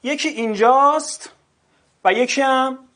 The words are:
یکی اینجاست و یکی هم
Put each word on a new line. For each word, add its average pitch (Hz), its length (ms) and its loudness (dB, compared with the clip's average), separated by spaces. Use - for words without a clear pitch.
یکی 294 260 -6
اینجاست 247 1000 0
و 185 80 2
یکی 247 300 -2
هم 262 360 -2